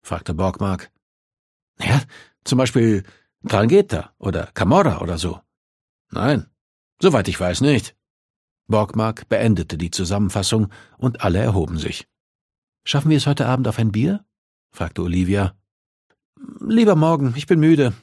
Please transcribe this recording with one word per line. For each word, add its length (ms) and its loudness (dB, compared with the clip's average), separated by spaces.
Fragte 320 -8
Borgmark. 560 -4
Ja, 200 0
zum 120 0
Beispiel 460 2
Drangheta 720 2
oder 360 -6
Camorra 480 2
oder 160 -6
so. 220 -6
Nein, 380 -2
soweit 260 4
ich 120 -4
weiß 220 -2
nicht. 340 0
Borgmark 600 -2
beendete 480 0
die 140 -6
Zusammenfassung 760 -2
und 240 -4
alle 180 0
erhoben 380 -2
sich. 300 -8
Schaffen 260 0
wir 80 4
es 100 0
heute 200 0
Abend 200 0
auf 120 -4
ein 120 2
Bier? 340 -2
Fragte 300 -8
Olivia. 540 0
Lieber 360 4
morgen, 400 2
ich 120 -8
bin 120 4
müde 440 4